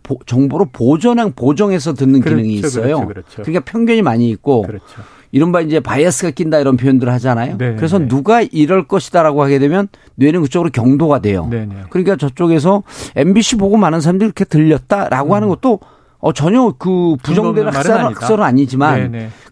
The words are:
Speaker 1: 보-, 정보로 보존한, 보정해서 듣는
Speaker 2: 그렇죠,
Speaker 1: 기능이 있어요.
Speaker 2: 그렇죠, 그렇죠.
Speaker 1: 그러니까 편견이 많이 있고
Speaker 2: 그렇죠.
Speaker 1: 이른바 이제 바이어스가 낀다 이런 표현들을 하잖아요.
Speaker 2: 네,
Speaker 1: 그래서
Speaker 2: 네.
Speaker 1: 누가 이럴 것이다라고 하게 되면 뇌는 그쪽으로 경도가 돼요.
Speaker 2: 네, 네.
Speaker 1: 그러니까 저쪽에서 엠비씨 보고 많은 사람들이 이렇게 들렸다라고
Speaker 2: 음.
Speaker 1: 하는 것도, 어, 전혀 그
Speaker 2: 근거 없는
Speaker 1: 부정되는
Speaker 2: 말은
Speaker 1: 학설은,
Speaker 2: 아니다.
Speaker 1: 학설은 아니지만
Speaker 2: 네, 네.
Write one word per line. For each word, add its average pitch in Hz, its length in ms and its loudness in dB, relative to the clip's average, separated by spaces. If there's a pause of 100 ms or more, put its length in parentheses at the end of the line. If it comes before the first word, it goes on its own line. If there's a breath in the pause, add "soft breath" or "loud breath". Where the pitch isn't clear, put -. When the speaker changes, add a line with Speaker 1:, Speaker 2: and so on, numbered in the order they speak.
Speaker 1:
보-, 131 220 -8
정보로 139 460 0
보존한, 185 640 0
보정해서 156 600 0
듣는 135 280 2
Speaker 2:
그렇죠, 117 160 2
Speaker 1:
기능이 110 220 -2
있어요. 131 400 -2
Speaker 2:
그렇죠, 104 80 -4
그렇죠. 95 340 -16
Speaker 1:
그러니까 160 200 -4
편견이 226 420 0
많이 120 260 0
있고 117 320 0
Speaker 2:
그렇죠. 98 240 -10 (460 loud breath)
Speaker 1:
이른바 170 300 2
이제 156 180 -2
바이어스가 147 500 -2
낀다 156 300 -2
이런 131 180 2
표현들을 127 360 2
하잖아요. 123 440 -2
Speaker 2:
네, 120 180 -4
Speaker 1:
그래서 160 220 0
Speaker 2:
네. 156 100 0
Speaker 1:
누가 143 360 0
이럴 160 440 0
것이다라고 156 540 0
하게 139 160 2
되면 160 300 0 (260 soft breath)
뇌는 156 300 2
그쪽으로 170 260 0
경도가 139 540 2
돼요. 98 260 -2
Speaker 2:
네, 113 160 -6
네. 101 80 -10 (160)
Speaker 1:
그러니까 185 280 0
저쪽에서 165 640 0 (320 loud breath)
엠비씨 196 400 2
보고 196 220 2
많은 170 220 2
사람들이 180 280 2
이렇게 196 180 -4
들렸다라고 156 840 0
Speaker 2:
음. - 40 2
Speaker 1:
하는 208 140 0
것도, 208 300 0 (400 soft breath)
어, 160 140 0
전혀 208 440 2
그 - 0 -
Speaker 2:
근거 180 320 0
없는 156 140 0
Speaker 1:
부정되는 165 420 0
Speaker 2:
말은 - 140 -4
Speaker 1:
학설은, 175 260 0
Speaker 2:
아니다. - 160 -6
Speaker 1:
학설은 208 240 0
아니지만 135 500 2
Speaker 2:
네, 123 120 -2
네. 113 220 -10 (220 loud breath)